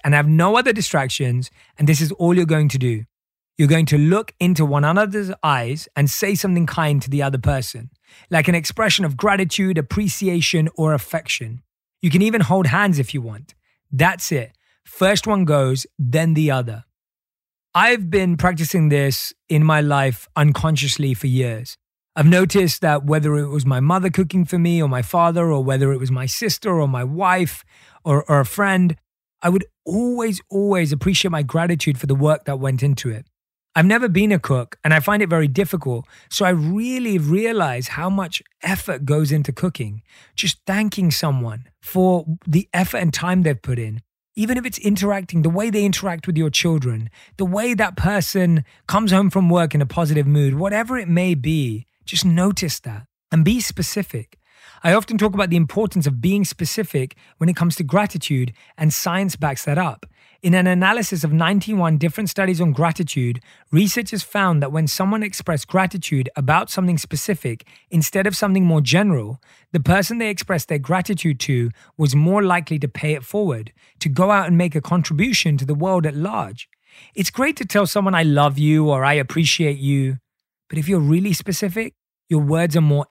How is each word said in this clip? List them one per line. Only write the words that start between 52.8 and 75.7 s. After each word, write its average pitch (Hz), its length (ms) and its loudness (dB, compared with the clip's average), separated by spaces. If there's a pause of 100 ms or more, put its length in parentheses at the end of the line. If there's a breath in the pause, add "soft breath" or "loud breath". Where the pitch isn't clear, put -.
that 110 260 -12 (240)
and 160 140 4
be 226 160 4
specific. - 800 -6 (440 loud breath)
I 170 120 4
often 220 240 0
talk 208 160 0
about 190 160 0
the 175 60 2
importance 170 500 0
of 127 140 -2
being 190 240 0
specific 156 720 -6 (200 soft breath)
when 165 120 0
it 180 80 0
comes 170 200 0
to 175 80 -4
gratitude, 143 680 -2 (260 soft breath)
and 156 140 2
science 185 440 -2
backs 139 300 -4
that 147 120 0
up. 160 280 -4 (360 soft breath)
In 180 120 4
an 185 120 6
analysis 185 580 2
of 151 80 0
ninety-one 170 640 2
different 170 320 -2
studies 185 300 -2
on 165 120 2
gratitude, 139 680 -2 (320 soft breath)
researchers 196 500 0
found 180 400 0
that 139 80 -4
when 160 160 0
someone 202 360 -2
expressed 180 440 -6
gratitude 175 720 -2
about 151 340 0
something 180 280 0
specific - 680 -6 (240 soft breath)
instead 180 360 0
of 202 100 0
something 190 280 2
more 165 160 4
general, 135 600 0 (320 soft breath)
the 175 80 0
person 196 380 2
they 220 120 -4
expressed 175 380 -4
their 151 100 -2
gratitude 160 640 -2
to 120 300 -2 (260 loud breath)
was 143 180 0
more 180 280 2
likely 175 360 0
to 143 80 -4
pay 151 280 -4
it 127 100 -8
forward, 147 480 -4 (260 soft breath)
to 165 100 -4
go 180 220 2
out 196 160 2
and 170 120 4
make 175 160 0
a 156 60 0
contribution 170 760 0
to 131 80 -4
the 147 100 -2